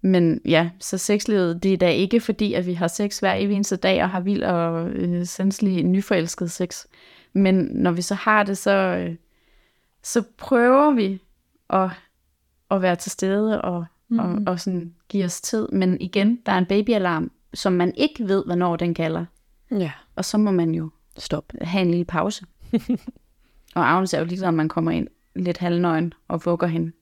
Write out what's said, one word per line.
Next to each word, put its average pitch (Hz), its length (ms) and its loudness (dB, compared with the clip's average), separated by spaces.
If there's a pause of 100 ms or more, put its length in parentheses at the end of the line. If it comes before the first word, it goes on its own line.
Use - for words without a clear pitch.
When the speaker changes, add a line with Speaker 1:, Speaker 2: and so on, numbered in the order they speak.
Speaker 1:
Men 175 440 4
ja, 170 240 4 (100)
så - 180 -6
sexlivet, 190 640 0
det 196 100 4
er 180 40 2
da 180 120 4
ikke 190 300 2
fordi, 214 340 -2
at 180 120 0
vi 180 80 -2
har 170 140 -2
sex 202 320 -4
hver 190 140 2
evig 202 220 0
eneste 202 200 0
dag, 185 280 2
og 180 60 0
har 185 100 -4
vild 190 240 0
og, 170 460 0
øh, 175 360 -2
sanselig 190 580 0
nyforelsket 180 680 0
sex. - 340 -6 (480)
Men 190 220 4
når - 360 0
vi 170 100 -2
så 190 140 -4
har 214 280 2
det, 196 140 -2
så, 202 140 0
øh, 180 440 0 (880)
så 233 200 0 (140)
prøver 262 540 4
vi 196 300 0 (480)
at, 190 200 2 (840)
at 190 100 2
være 180 140 4
til - 160 -8
stede 202 500 0
og, 175 160 -4
og, 170 80 -6 (440)
Speaker 2:
Mhm. 214 180 -2
Speaker 1:
og 180 120 -2
sådan 175 340 -6 (160)
give 196 160 0
os 175 160 -6
tid. - 300 -4
Men 185 300 2
igen, 208 440 0
der 208 60 0
er 190 60 2
en 180 80 2
babyalarm, 190 680 0 (220)
som 190 200 0
man 180 240 2
ikke 277 300 -2
ved, 196 180 2
hvornår 175 300 0
den 170 180 -2
kalder. 165 320 -4 (460)
Speaker 2:
Ja. 185 200 -2 (240)
Speaker 1:
Og 180 100 -4
så - 120 -2
må 208 140 2
man 170 240 2
jo 160 140 -6 (280)
Speaker 2:
Stop. - 440 -6
Speaker 1:
have 180 200 0
en 175 100 2
lille 175 140 0
pause. 175 400 -4 (280)
Speaker 2:
<laughs> - 1000 -8
Speaker 1:
Og 170 160 4
Agnes 180 220 2
er 156 60 0
jo 160 60 -2
ligeglad, 185 220 -4
om 170 60 2
man 156 160 2
kommer 165 220 -2
ind 165 160 -2 (280)
lidt 180 220 -4
halvnøgen 170 560 0 (140)
og 165 180 -4
vugger 170 220 0
hende. 165 240 -2 (100)